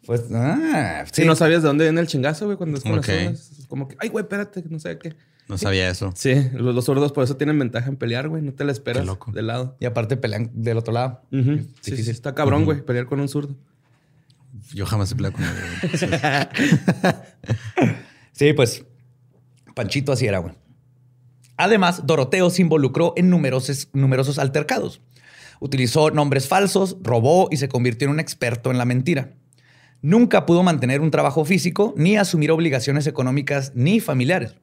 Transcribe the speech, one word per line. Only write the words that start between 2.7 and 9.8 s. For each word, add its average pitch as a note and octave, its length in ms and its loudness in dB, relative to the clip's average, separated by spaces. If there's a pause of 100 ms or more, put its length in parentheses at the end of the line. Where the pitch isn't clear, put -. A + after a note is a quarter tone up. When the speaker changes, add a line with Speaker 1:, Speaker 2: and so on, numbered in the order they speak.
Speaker 2:
es B2 40 -10
con A2 160 -2
Speaker 3:
Ok. C3+ 100 -4
Speaker 2:
las F#2+ 100 0
zurdas, - 400 -4
es - 80 -20
como C3+ 220 -8
que, - 120 -20
"Ay, E3 80 -6
güey, G#3+ 140 -4
espérate, G3 400 -8
que D#3+ 80 -14
no D#3+ 100 -10
sé E3 180 -10
qué". D#3+ 160 -14 (340)
Speaker 3:
No G2 100 -6
sabía F#2+ 300 0
eso. F#2 280 -6
Speaker 2:
Sí, C3 180 2 (200)
los, A#2+ 200 -2
los B2 100 -2
zurdos C#3 280 0
por C#3 100 -2
eso C3+ 140 -2
tienen D3+ 200 0
ventaja A#2+ 320 -2
en C3+ 60 -6
pelear, B2+ 340 -4
güey. D#3+ 140 -6
No C#3 100 -6
te C#3+ 120 -8
la C#3+ 80 -2
esperas A#2 300 -4
Speaker 3:
Qué F2+ 40 -4
loco. F#2+ 240 -8
Speaker 2:
de G#2 120 -6
lado. B2 360 -6
Speaker 1:
Y - 80 -8